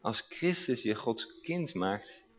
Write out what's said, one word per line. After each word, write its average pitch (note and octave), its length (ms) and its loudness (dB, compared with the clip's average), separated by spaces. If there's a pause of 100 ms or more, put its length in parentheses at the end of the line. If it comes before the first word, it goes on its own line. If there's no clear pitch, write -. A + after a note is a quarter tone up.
als - 280 -2
Christus E3+ 540 2
je G#2+ 120 4
Gods - 460 -2
kind E3+ 340 -2
maakt F#3+ 500 -2 (140)